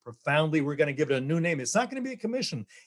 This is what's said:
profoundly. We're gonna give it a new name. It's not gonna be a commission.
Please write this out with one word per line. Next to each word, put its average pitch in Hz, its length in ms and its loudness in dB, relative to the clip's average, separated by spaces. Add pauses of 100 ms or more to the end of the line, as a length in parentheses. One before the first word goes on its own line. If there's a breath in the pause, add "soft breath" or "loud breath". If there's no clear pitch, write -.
profoundly. 151 560 0
We're 143 160 0
gonna 147 160 4
give 139 180 0
it 139 60 4
a 127 40 0
new 151 200 0
name. 165 200 0
It's 123 140 -4
not 240 140 2
gonna 262 140 -6
be 262 100 -6
a 247 40 -10
commission. 214 500 -4 (200 loud breath)